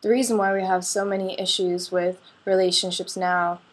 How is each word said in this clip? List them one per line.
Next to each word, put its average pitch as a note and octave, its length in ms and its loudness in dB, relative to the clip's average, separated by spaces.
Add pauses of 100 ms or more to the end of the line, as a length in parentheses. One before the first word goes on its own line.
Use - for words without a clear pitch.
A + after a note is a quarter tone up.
The G#3 80 -4
reason A#3+ 280 2
why G3 160 2
we G3 100 0
have F#3 220 0
so G3 180 -2
many F#3+ 360 -4
issues F3+ 520 -2
with F3+ 300 0 (240)
relationships F#3 720 0
now F3+ 420 0 (140)